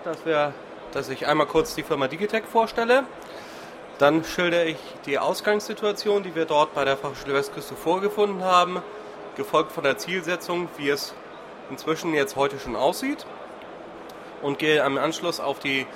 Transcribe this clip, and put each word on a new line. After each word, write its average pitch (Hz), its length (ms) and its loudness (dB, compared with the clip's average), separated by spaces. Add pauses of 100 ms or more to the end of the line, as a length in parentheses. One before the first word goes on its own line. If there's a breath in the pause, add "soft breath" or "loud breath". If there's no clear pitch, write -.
dass 160 220 -6
wir, 147 280 2 (400)
dass 135 160 -4
ich 127 180 -4
einmal 151 200 6
kurz 156 280 2
die 156 80 -4
Firma 139 240 2
Digitec 208 380 -2
vorstelle. 233 580 4 (960 loud breath)
Dann 160 260 8
schildere 170 400 2
ich 160 120 -2 (280)
die 139 140 0
Ausgangssituation, 208 1040 0
die 175 120 -8
wir 160 100 0
dort 151 280 4
bei 139 100 2
der 139 140 4
Fachhochschule 139 360 -4
Westküste 139 420 -2
vorgefunden 196 680 2
haben, 180 380 6 (540 loud breath)
gefolgt 156 380 2
von 160 100 -4
der 135 140 4
Zielsetzung, 175 800 -2
wie 143 120 0
es 143 240 0 (560)
inzwischen 156 440 -2
jetzt 139 240 0
heute 139 200 2
schon 123 200 -6
aussieht, 208 480 0 (1160 loud breath)
und 143 160 -2
gehe 156 280 4
im 139 120 2
Anschluss 160 440 -2
auf 139 180 -2
die 135 260 0 (100)